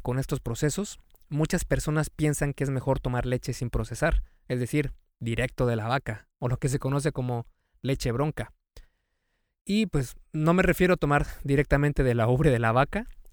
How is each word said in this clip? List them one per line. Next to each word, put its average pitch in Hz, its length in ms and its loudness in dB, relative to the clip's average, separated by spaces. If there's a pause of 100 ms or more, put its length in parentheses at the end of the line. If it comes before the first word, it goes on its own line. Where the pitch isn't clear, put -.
con 127 160 -2
estos 135 200 -4
procesos, 147 600 -4 (280)
muchas 156 380 0
personas 151 440 0
piensan 147 440 0
que - 100 -4
es 139 60 0
mejor 131 320 0
tomar 123 240 -2
leche 127 260 -2
sin 120 180 -6
procesar, 120 540 0 (240)
es 127 140 -2
decir, 143 320 -2 (260)
directo 120 460 -2
de 120 100 2
la 110 120 -4
vaca, 120 420 -4 (100)
o 127 80 -2
lo 123 100 -2
que 139 120 -2
se 135 100 -2
conoce 139 320 -2
como 123 340 -4 (360)
leche 131 320 -2
bronca. 139 400 -4 (1120)
Y, 208 220 2
pues, 139 280 -2 (160)
no 156 220 2
me 185 100 4
refiero 180 300 4
a 170 40 4
tomar 147 300 2 (160)
directamente 143 600 2
de 120 120 2
la 117 140 2
ubre 139 220 4
de 117 80 4
la 117 120 2
vaca, 143 360 0 (260)